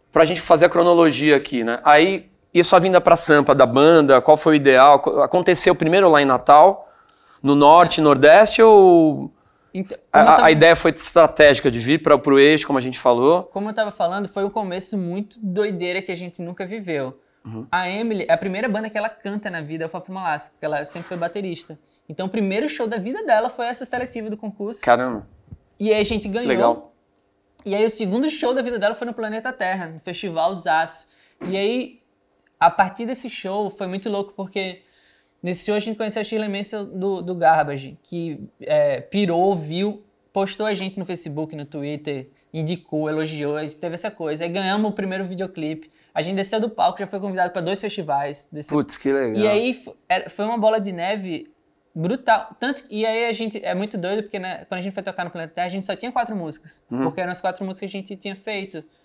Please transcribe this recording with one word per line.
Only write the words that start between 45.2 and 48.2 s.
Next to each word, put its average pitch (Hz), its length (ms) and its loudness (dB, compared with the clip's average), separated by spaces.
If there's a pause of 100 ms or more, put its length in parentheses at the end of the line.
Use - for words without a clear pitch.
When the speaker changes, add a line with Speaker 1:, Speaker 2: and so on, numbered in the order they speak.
Speaker 2:
videoclipe. 175 680 -10 (220)
A 160 80 -6
gente 180 160 -6
desceu 196 240 -4
do 226 80 -6
palco, 180 280 -4
já 196 100 -10
foi 196 120 -10
convidado 185 320 -6
pra 190 100 -8
dois 185 180 -6
festivais. 147 720 -8